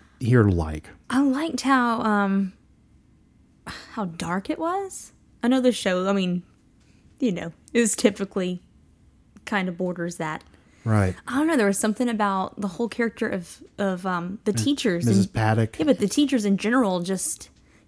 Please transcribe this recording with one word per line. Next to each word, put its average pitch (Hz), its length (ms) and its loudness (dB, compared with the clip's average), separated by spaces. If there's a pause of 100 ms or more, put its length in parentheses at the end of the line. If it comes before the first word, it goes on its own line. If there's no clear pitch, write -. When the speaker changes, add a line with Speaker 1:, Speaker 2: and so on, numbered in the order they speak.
(200)
Speaker 1:
here 120 220 6
to 104 100 8
like. 80 380 -2 (180)
Speaker 2:
I 254 140 2
liked 285 400 0
how, 247 400 2
um, 196 500 2 (1400)
how 214 120 -4
dark 175 460 -4
it 311 80 -4
was. 370 540 -6 (300)
I 240 60 2
know 254 140 4
the 247 100 6
show, 185 340 0
I 202 60 2
mean, 180 300 0 (760)
you 240 140 0
know, 170 200 -8 (200)
it 226 80 2
was 226 160 0
typically 190 640 -2 (840)
kind 190 240 -2
of 170 100 -6
borders 175 380 -4
that. 160 260 -6 (420)
Speaker 1:
Right. 104 300 2 (140)
Speaker 2:
I 254 100 -2
don't 302 80 2
know. 330 100 2
There 214 120 2
was 196 100 0
something 220 300 -2
about 202 520 -2
the 208 60 -2
whole 202 220 -4
character 226 400 -4
of, 185 340 -8 (160)
of, 190 260 -2
um, 180 400 -4
the 214 80 0
Speaker 1:
Mis-, 113 120 0
Speaker 2:
teachers 190 420 0
Speaker 1:
Missus 98 200 4
Speaker 2:
and - 80 -14
Speaker 1:
Paddock. 110 440 0
Speaker 2:
Yeah, 320 60 -2
but 285 160 4
the 208 80 2
teachers 269 360 0
in 196 120 2
general 202 440 0
just, - 480 -6 (380)